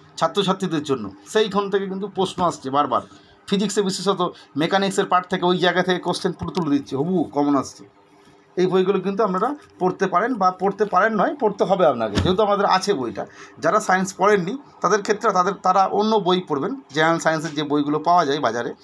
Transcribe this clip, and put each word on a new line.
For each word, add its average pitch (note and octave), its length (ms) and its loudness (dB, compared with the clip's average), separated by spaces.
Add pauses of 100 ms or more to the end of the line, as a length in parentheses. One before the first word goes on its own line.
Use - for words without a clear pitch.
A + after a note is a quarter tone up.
(200)
ছাত্রছাত্রীদের E3+ 680 -2
জন্য, A#2+ 160 -2 (280)
সেইখান G#3 300 0 (100)
থেকে G3 180 -2
কিন্তু F#3+ 160 -8 (100)
প্রশ্ন F#3 220 -2 (100)
আসছে D3+ 180 -6 (100)
বারবার। B2 260 2 (460)
ফিজিক্সে G3+ 380 0
বিশেষত F#3 340 -2 (400)
মেকানিক্সের G3 500 0
পার্ট F3+ 200 2
থেকে F3+ 200 -2
ওই F3+ 140 2
জায়গা F3 220 2
থেকে F3+ 200 0
কোশ্চেন F3 300 -2
পুরো E3+ 180 -8
তুলে E3 200 0
দিচ্ছে, C#3 240 -4
হুবহু F3 220 0 (140)
কমন C#3+ 260 2
আসছে। - 220 -12 (760)
এই F#3 100 2
বইগুলো F#3+ 340 2
কিন্তু G3 220 -2
আপনারা F#3 220 0 (320)
পড়তে C4 320 0
পারেন, G#3 180 2 (100)
বা F#3 60 4 (140)
পড়তে G3 320 0
পারেন G3 260 4
নয়, B3 220 0
পড়তে G#3+ 280 0
হবে F#3 220 2
আপনাকে, A2+ 320 -2
যেহেতু F#3 240 2
আমাদের G3 180 2 (100)
আছে F#3+ 240 0
বইটা। A#2 240 -6 (400)
যারা F3 240 2
সায়েন্স F#3+ 220 2 (100)
পড়েননি G3 340 2 (300)
তাদের G3+ 220 2
ক্ষেত্রে G#3+ 320 0
তাদের, F#3 180 2 (100)
তারা F#3 160 4 (180)
অন্য G#3+ 120 2 (160)
বই F#3 120 4 (100)
পড়বেন, D3+ 220 -4 (240)
জেনারেল D#3+ 300 2
সায়েন্সের D#3+ 320 -2
যে D#3 140 -2
বইগুলো D3 260 0 (100)
পাওয়া F3 200 4
যায় C#3+ 180 0
বাজারে, A#2+ 260 -2 (120)